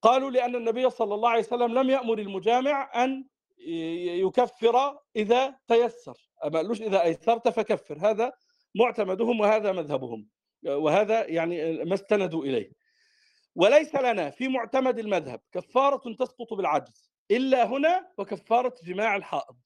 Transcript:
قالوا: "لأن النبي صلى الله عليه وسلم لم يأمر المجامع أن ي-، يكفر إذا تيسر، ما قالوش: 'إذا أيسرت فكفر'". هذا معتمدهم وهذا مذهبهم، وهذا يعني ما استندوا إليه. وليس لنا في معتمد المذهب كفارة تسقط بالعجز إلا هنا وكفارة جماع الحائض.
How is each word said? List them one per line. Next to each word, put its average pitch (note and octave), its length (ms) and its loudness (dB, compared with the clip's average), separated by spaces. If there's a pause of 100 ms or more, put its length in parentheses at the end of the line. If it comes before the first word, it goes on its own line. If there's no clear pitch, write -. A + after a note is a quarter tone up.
قالوا: C4 280 4
"لأن B3 260 0
النبي A#3+ 340 0
صلى A3 240 -2
الله A3 140 0
عليه A#3 120 2
وسلم A#3+ 380 0
لم C4 120 2
يأمر A#3+ 280 0
المجامع A#3+ 840 0
أن C4+ 220 -6 (320)
ي-، E3+ 600 -6
يكفر A#3+ 800 0 (180)
إذا B3 420 0 (100)
تيسر، A#3 640 0 (140)
ما D3+ 140 -2
قالوش: G#3 240 -4
'إذا G3 200 0
أيسرت A3+ 460 0
فكفر'". G#3 520 -4
هذا A3 320 0 (420)
معتمدهم A3 680 0
وهذا G#3 320 2
مذهبهم، C3+ 560 -6 (380)
وهذا F3 600 2
يعني E3 580 -4
ما E3 100 -2
استندوا F#3+ 500 -2
إليه. B2 280 -4 (840)
وليس C#4 400 4
لنا A3+ 360 0
في B3+ 180 -6
معتمد C4 500 -2
المذهب E3+ 420 -4 (120)
كفارة B3+ 680 -2
تسقط A#3+ 360 -6
بالعجز D#3 580 -4 (180)
إلا B3+ 360 4
هنا D#4+ 520 0
وكفارة A#3 640 -2
جماع G3 340 -2
الحائض. C#3 500 -8